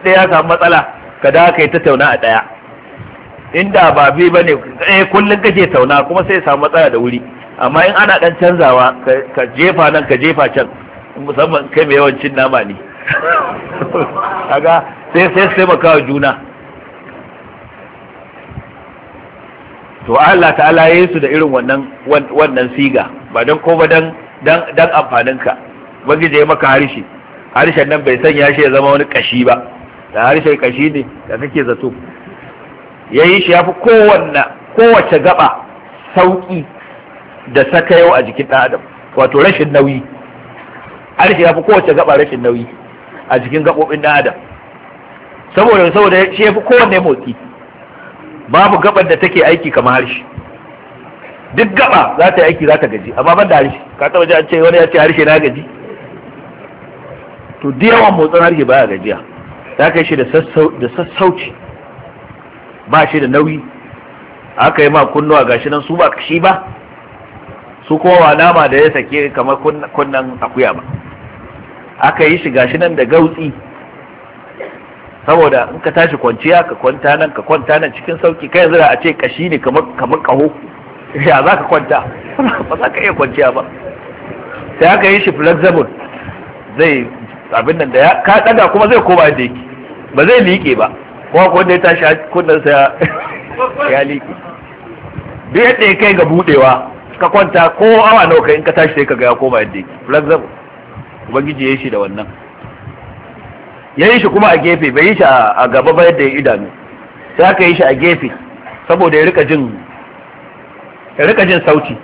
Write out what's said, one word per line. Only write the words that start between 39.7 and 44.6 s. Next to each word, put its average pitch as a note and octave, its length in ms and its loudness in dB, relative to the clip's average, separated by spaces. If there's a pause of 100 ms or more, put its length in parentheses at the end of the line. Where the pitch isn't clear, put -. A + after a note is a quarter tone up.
nauyi. C#3 300 0 (1160)
Harshe F3+ 240 0
ya E3 120 4
fi E3 80 -4
kowace F#3 320 2
gaba C#3+ 240 2
rashin C#3+ 240 -2
nauyi A#2+ 240 -2 (640)
a B2+ 100 0
jikin C3+ 240 -6
gaɓoɓin D3+ 380 -2
ɗan D3 160 2
adam. B2 160 0 (1200)